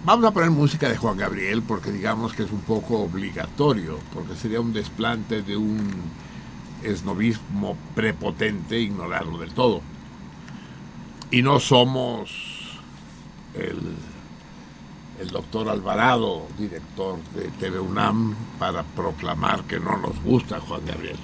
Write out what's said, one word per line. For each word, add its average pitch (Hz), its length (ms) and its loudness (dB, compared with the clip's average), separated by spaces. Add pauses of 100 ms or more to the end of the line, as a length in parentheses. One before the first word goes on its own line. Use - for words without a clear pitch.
Vamos 226 220 8
a 220 60 8
poner 170 180 6
música 147 400 6
de 113 80 4
Juan 110 180 2
Gabriel 98 460 0
porque 104 300 -2
digamos 110 420 0
que - 80 -4
es 98 100 -2
un 104 100 -2
poco 110 400 0
obligatorio, 92 960 0 (160)
porque 92 200 -8
sería 110 240 -2
un 117 140 0
desplante 107 720 -2
de 101 120 -4
un 107 360 0 (920)
esnovismo 101 960 0 (160)
prepotente 104 880 0
ignorarlo 87 580 -2
del 82 140 -8
todo. 120 300 4 (1500)
Y 123 140 6
no 139 160 6
somos 123 720 4 (1200)
el, - 240 -4 (1400)
el 92 80 -6
doctor 98 420 -2
Alvarado, 101 800 4 (100)
director 92 640 -4 (160)
de 90 140 -4 (100)
T 95 100 -2
V 92 100 -2
unam, 104 540 2 (240)
para 87 240 0
proclamar 90 840 0
que 90 140 -2
no 92 180 0
nos 82 260 -2
gusta 117 380 4
Juan 85 220 -6
Gabriel. 80 400 -6